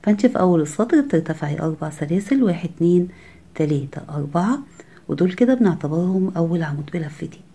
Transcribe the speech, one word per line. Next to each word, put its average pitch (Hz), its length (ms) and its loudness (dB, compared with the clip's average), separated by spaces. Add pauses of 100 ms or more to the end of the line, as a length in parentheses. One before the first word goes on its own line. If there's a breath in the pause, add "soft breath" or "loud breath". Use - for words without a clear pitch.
فانت 208 240 2
في - 120 2
أول 180 220 4
السطر 214 400 2
بترتفعي 160 600 -2
أربع 156 300 -4
سلاسل، 190 520 0
واحد، 175 340 0
اتنين، 175 320 4 (460 loud breath)
تلاتة، 147 540 -2
أربعة، 160 500 -2 (500 loud breath)
ودول 165 240 0
كده 247 220 4
بنعتبرهم 185 800 0
أول 170 260 0
عمود 147 320 -6
بلفتين 165 460 -8 (140)